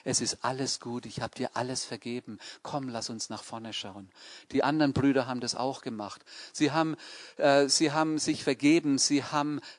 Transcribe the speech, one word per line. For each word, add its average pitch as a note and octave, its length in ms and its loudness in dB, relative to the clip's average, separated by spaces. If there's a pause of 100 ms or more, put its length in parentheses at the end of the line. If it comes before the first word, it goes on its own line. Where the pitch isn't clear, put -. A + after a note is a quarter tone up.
es - 160 0
ist - 240 -4
alles C3 340 -4
gut, A#2+ 280 -8
ich A2+ 160 -8
hab A#2 120 -6
dir B2 200 -4
alles B2+ 300 -4
vergeben. A#2 540 -8 (240)
Komm, C3+ 280 -6
lass A2+ 180 -6
uns A#2 220 -8
nach G#2+ 120 -10
vorne A2+ 300 -12
schauen.“ G2 380 -12 (420)
Die C3+ 100 2
anderen D3 300 4
Brüder C3+ 340 4
haben B2+ 140 -6
das A#2 140 -4
auch B2+ 260 -4
gemacht. G#2 420 -10 (300)
Sie D3+ 180 2
haben, D#3+ 260 2 (420)
äh, C#3+ 300 6
sie C#3+ 240 4
haben D#3 260 2
sich D3 260 -2
vergeben, D3 540 4
sie C#3 260 2
haben D3 360 -2 (180)